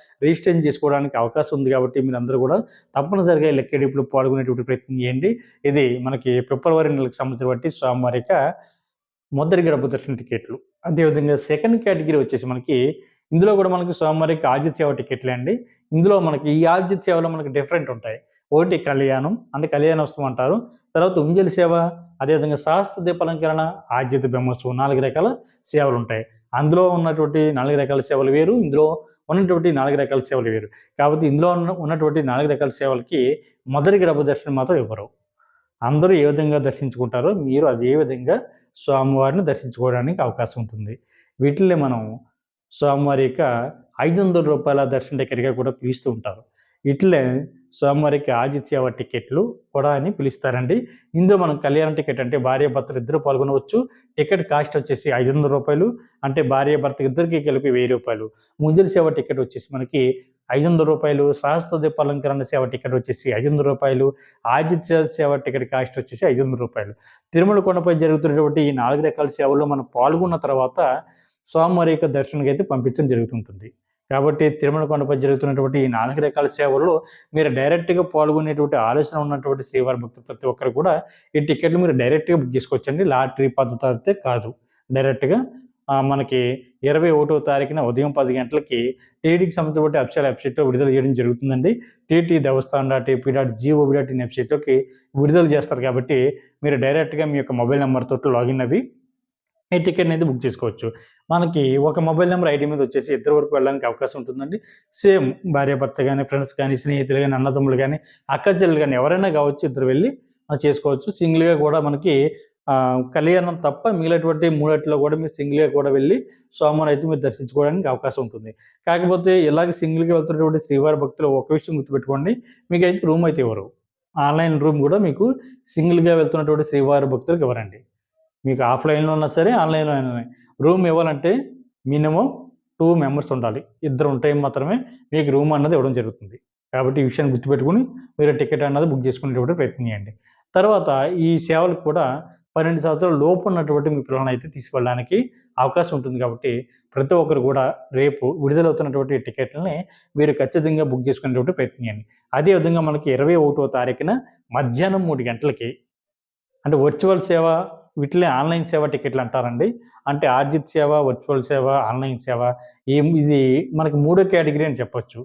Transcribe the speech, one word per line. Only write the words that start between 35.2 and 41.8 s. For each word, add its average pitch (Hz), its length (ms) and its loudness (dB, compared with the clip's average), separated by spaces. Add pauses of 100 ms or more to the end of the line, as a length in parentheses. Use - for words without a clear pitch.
అందరూ 151 320 4
ఏ 151 120 4
విధంగా 147 320 2
దర్శించుకుంటారో 127 800 -4
మీరు 143 280 0
అదే 123 300 0
విధంగా 135 400 0 (400)
స్వామివారిని 135 640 2
దర్శించుకోవడానికి 127 800 -2
అవకాశం 120 380 -4
ఉంటుంది. 107 340 -10 (460)
వీటిల్ని 160 360 2
మనం 127 240 0 (720)